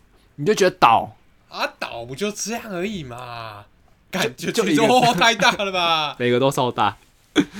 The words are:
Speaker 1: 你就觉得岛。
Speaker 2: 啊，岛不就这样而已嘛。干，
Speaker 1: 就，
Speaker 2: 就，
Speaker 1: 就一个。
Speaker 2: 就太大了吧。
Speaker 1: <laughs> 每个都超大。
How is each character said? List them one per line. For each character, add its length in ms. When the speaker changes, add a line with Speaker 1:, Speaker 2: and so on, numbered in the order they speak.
Speaker 1:
你 80
就 100
觉 140
得 80
岛。 380
Speaker 2:
啊， 180
岛 260
不 100
就 180
这 200
样 180
而 160
已 180
嘛。 600
干， 120
Speaker 1:
就， 140
Speaker 2:
就， 140
Speaker 1:
就 60
一 60
个。 120
Speaker 2:
就 260
太 200
大 180
了 180
吧。 460
Speaker 1:
<laughs> 20
每 120
个 100
都 100
超 220
大。 240